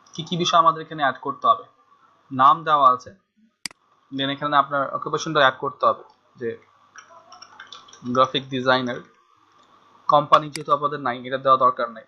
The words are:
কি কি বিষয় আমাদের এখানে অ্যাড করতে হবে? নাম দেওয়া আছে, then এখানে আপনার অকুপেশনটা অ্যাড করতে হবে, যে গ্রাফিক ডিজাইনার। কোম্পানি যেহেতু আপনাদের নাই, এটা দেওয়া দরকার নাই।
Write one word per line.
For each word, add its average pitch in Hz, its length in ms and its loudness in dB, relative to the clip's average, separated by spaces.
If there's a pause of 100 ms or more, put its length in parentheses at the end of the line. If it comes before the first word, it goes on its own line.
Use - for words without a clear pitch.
(140)
কি 165 80 -12
কি 175 140 -6
বিষয় 165 220 0
আমাদের 160 240 2
এখানে 156 200 -10
অ্যাড 131 180 0
করতে 135 260 -6
হবে? 113 180 2 (680)
নাম 143 320 4
দেওয়া 147 280 4
আছে, - 220 -6 (1000)
then 135 160 -2
এখানে 147 260 -2
আপনার 139 380 0
অকুপেশনটা 151 460 -4
অ্যাড 131 180 4
করতে - 280 -4
হবে, 110 160 0 (340)
যে 117 220 -10 (1500)
গ্রাফিক 131 440 0
ডিজাইনার। 127 520 -2 (1080)
কোম্পানি 151 420 4
যেহেতু 151 220 -4
আপনাদের 143 280 -2
নাই, 127 260 -6
এটা 131 120 -6
দেওয়া 135 200 2
দরকার 123 320 0
নাই। 113 180 -20